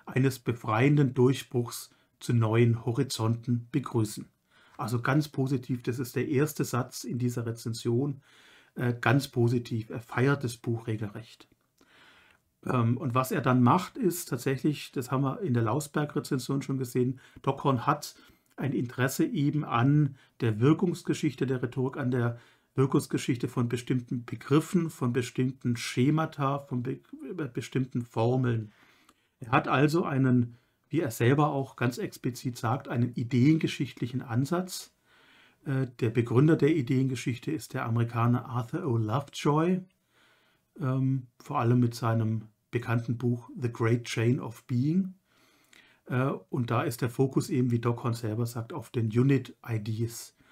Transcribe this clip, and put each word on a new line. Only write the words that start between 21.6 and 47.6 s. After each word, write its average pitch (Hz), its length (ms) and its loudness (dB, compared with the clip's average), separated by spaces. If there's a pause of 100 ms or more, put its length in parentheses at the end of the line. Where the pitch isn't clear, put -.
Rhetorik, 131 340 -4
an 127 140 -2
der 120 260 0 (380)
Wirkungsgeschichte 135 720 0
von 120 200 0
bestimmten 120 560 -2
Begriffen, 156 680 0
von 127 220 -2
bestimmten 127 640 -2
Schemata, 143 840 0
von 123 240 -6
be-, 135 160 -6 (380)
äh, 151 140 -4
bestimmten 127 520 -2
Formeln. 117 680 0 (680)
Er 117 120 -8
hat 147 160 2
also 147 380 2
einen, 127 500 2 (340)
wie 143 100 -2
er 151 120 -4
selber 143 400 4
auch 135 240 -4
ganz 123 220 -2
explizit 127 600 -6
sagt, 117 300 -2
einen 120 280 0
ideengeschichtlichen 131 1080 2
Ansatz. 170 720 -4 (720)
Äh, 131 220 -2 (120)
der 117 120 2
Begründer 127 440 6
der 147 200 4
Ideengeschichte 131 760 -2
ist 143 220 -8
der 131 120 -4
Amerikaner 117 600 2
Arthur 127 400 -6
O. 120 120 0
Lovejoy, 147 840 0 (960)
ähm, 131 480 0 (120)
vor 147 200 -6
allem 123 200 4
mit 120 160 2
seinem 113 480 0 (260)
bekannten 117 480 -2
Buch 120 320 -2 (100)
The 120 120 -4
Great 117 340 0
Chain 123 340 0
of 123 260 -12
Being. 160 500 0 (920)
Äh, 135 260 -2 (180)
und 120 220 -2
da 120 120 0
ist 147 180 -4
der 127 80 0
Fokus 135 400 0
eben, 131 200 2